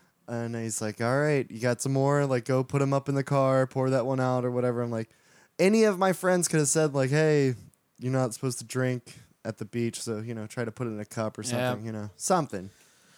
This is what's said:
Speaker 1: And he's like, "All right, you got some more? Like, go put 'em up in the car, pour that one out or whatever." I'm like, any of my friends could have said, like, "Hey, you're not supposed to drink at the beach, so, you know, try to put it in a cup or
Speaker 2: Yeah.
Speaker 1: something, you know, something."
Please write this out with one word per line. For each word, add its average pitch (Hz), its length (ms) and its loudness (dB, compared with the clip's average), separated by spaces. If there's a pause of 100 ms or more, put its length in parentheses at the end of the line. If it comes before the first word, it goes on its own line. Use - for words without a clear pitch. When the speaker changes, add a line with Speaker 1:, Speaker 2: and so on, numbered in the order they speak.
(280)
Speaker 1:
And 117 280 -6
he's 113 260 -6
like, 107 200 -4
"All 123 180 2
right, 147 320 2
you 113 80 -12
got 120 200 2
some 135 140 -2
more? 143 320 4
Like, 127 200 0
go 131 180 2
put 139 180 0
'em 139 120 2
up 139 140 0
in 143 60 -2
the 139 100 0
car, 135 440 2
pour 131 240 0
that 127 160 2
one 131 120 0
out 127 260 0
or 123 40 -2
whatever." 123 320 0
I'm 120 80 -4
like, 113 200 -4 (500)
any 208 240 6
of 202 160 2
my 190 120 4
friends 180 360 2
could 165 120 0
have 143 100 2
said, 156 260 2
like, 131 160 2
"Hey, 147 420 4 (460)
you're 127 120 -4
not 131 220 0
supposed 131 240 -4
to 120 80 -12
drink 127 540 -4 (240)
at 110 160 -8
the 110 60 -10
beach, 117 360 -4
so, 113 200 -6
you 117 120 -10
know, 110 140 -10
try 120 180 -8
to 113 60 -6
put 123 160 -8
it - 20 -6
in 107 100 -8
a 107 60 -10
cup 110 320 -6
or 110 60 -10
Speaker 2:
Yeah. 123 280 -2
Speaker 1:
something, 107 140 -8
you 113 60 -8
know, 104 240 -8
something." 123 540 -2 (480)